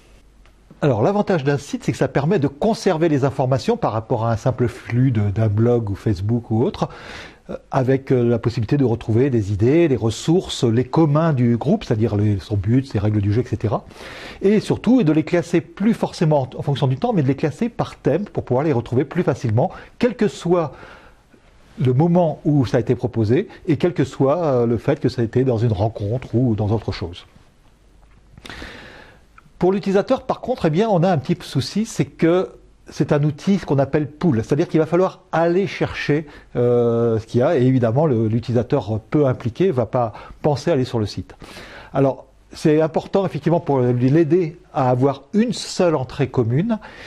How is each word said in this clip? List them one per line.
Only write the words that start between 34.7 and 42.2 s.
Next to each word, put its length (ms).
va 60
falloir 340
aller 360
chercher, 600
euh, 600
ce 80
qu'il 140
y 40
a, 140
et 40
évidemment, 440
le, 220
l'utilisateur 720
peu 180
impliqué 440
va 140
pas 260
penser 300
à 20
aller 100
sur 160
le 60
site. 280
Alors, 320